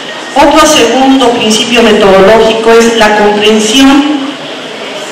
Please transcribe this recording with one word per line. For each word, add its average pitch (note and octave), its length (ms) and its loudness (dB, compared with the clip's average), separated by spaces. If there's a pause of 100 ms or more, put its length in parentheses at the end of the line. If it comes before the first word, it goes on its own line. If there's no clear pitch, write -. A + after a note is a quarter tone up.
(360)
Otro D#4 320 2
segundo C4 600 0
principio A#3 540 -2
metodológico G#3+ 880 2
es A#3 260 2
la G#3+ 180 2
comprensión A3 1080 0 (880)